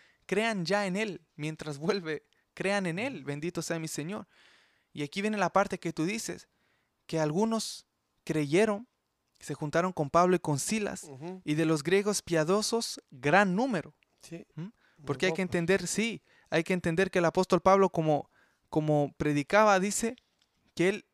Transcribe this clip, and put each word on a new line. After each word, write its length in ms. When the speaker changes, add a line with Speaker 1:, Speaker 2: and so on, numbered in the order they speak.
Speaker 1:
crean 380
ya 200
en 120
Él 280
mientras 440
vuelve. 460
Crean 320
en 140
Él, 200
Speaker 2:
Ujú. 60
Speaker 1:
bendito 360
sea 180
mi 80
Señor." 400
Y 100
aquí 180
viene 160
la 160
parte 260
que 140
tú 120
dices, 420
que 120
algunos 680
creyeron, 640
se 140
juntaron 400
con 160
Pablo 260
y 40
con 200
Silas, 460
Speaker 2:
Ujú. 400
Speaker 1:
y 100
de 100
los 180
griegos 380
piadosos, 800
gran 440
número. 400
Speaker 2:
Sí. 240
Speaker 1:
¿Mm? 60
Speaker 2:
Muy 100
Speaker 1:
Porque 220
hay 60
que 100
Speaker 2:
pocos. 120
Speaker 1:
entender, 320
sí, 360
hay 140
que 100
entender 380
que 80
el 60
apóstol 360
Pablo 280
como, 420
como 480
predicaba, 600
dice 360
que 160
él 240